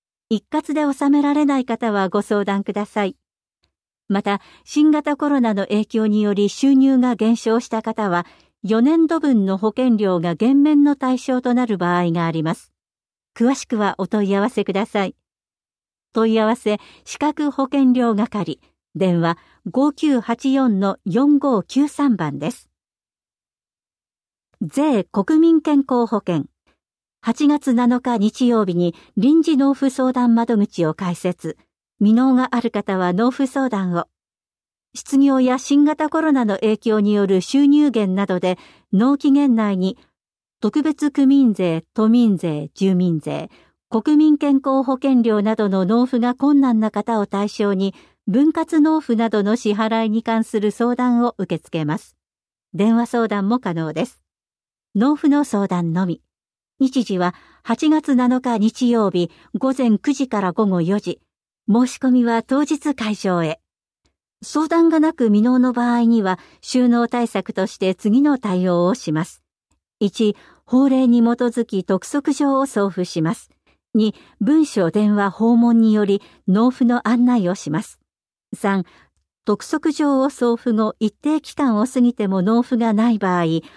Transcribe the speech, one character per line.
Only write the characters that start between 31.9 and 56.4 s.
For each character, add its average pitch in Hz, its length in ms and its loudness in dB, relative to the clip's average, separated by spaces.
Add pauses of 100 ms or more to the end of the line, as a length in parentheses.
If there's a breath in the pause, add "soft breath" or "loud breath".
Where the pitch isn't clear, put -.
未 208 140 4
納 254 220 4
が 247 200 0
あ 240 60 -2
る 233 100 -2
方 202 280 -4
は 180 160 0
納 233 160 0
付 269 160 -4
相 262 240 -4
談 185 240 -4
を。 170 120 -4 (880)
失 - 240 -4
業 269 220 2
や 254 180 0
新 285 260 2
型 302 260 -2
コ 320 100 -2
ロ 311 120 0
ナ 262 120 0
の 208 120 -2
影 214 220 -2
響 214 220 0
に 208 140 2
よ 202 120 2
る 185 140 2
収 277 240 0
入 294 260 4
減 208 240 -2
な 196 120 -2
ど 180 120 -2
で、 180 200 -2 (340 soft breath)
納 247 240 2
期 285 140 0
限 277 240 4
内 208 220 0
に、 185 220 -4 (640 soft breath)
特 247 220 0
別 294 280 -2
区 277 160 2
民 262 280 4
税、 165 300 -2 (100)
都 214 140 0
民 226 280 4
税、 151 380 -6
住 190 200 0
民 175 240 0
税、 147 320 -10 (380 soft breath)
国 262 280 0
民 302 200 4
健 285 200 0
康 269 260 0
保 262 120 -2
険 262 280 0
料 214 180 0
な 220 160 0
ど 208 120 0
の 190 160 0
納 233 220 2
付 247 120 -2
が 247 160 -2
困 285 260 2
難 240 200 2
な 214 100 0
方 220 280 -4
を 202 80 -2
対 202 220 -4
象 202 240 -2
に、 190 220 -4 (320 soft breath)
分 277 260 2
割 320 280 -2
納 311 200 2
付 233 160 -2
な 226 140 0
ど 214 120 0
の 208 140 0
支 208 160 -2
払 226 340 -2
い 214 40 -2
に 226 120 -2
関 226 220 -2
す 214 160 -6
る 208 100 -2
相 240 260 -2
談 240 260 0
を 240 160 -2
受 180 200 -6
け - 40 -20
付 - 160 -8
け 156 60 -4
ま 147 120 -2
す。 - 200 -16 (580)
電 214 220 2
話 233 100 0
相 233 220 -2
談 202 200 -4
も 247 100 0
可 190 140 -6
能 160 220 -6
で 170 100 -4
す。 - 160 -12 (760)
納 254 200 2
付 294 140 -2
の 294 160 2
相 202 220 -2
談 175 260 -2
の 180 140 -2
み。 170 140 -6 (580)